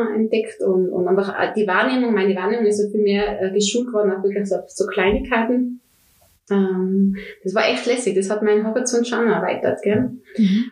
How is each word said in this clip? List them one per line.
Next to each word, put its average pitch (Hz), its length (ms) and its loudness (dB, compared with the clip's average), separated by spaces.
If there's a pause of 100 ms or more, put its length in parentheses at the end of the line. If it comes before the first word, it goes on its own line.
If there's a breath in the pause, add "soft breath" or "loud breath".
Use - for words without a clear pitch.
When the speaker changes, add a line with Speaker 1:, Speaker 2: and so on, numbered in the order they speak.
(140)
Speaker 1:
entdeckt 220 480 -2
und, 185 280 2
und 180 180 -2
einfach 196 220 0
auch - 260 -2
die 208 120 0
Wahrnehmung, 240 460 0
meine 190 220 2
Wahrnehmung 214 300 -2
ist 208 180 2
so 208 80 -2
viel 214 100 0
mehr, 202 400 0
äh, 190 100 -2
geschult 233 420 0
worden, 208 180 2
auch 190 120 -4
wirklich 202 240 -2
so, 196 100 -2 (100)
so - 200 -4
Kleinigkeiten. 240 920 0 (720)
Ähm, 190 640 2 (280 loud breath)
das 190 120 -4
war 220 140 2
echt 247 160 -2
lässig, 240 300 0
das 196 140 0
hat 214 140 -2
meinen 214 240 2
Horizont 233 400 0
schon 233 200 0
erweitert, 180 540 -2
gell? 208 300 0 (260 loud breath)
Speaker 2:
Mhm. 214 340 4